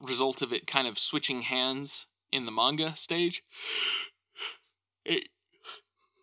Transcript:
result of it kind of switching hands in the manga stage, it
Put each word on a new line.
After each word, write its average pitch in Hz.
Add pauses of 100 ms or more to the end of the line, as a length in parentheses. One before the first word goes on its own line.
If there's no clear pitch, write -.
result 131
of 117
it -
kind 135
of 107
switching 135
hands 131 (240)
in 131
the 117
manga 151
stage, 175 (1600)
it - (960)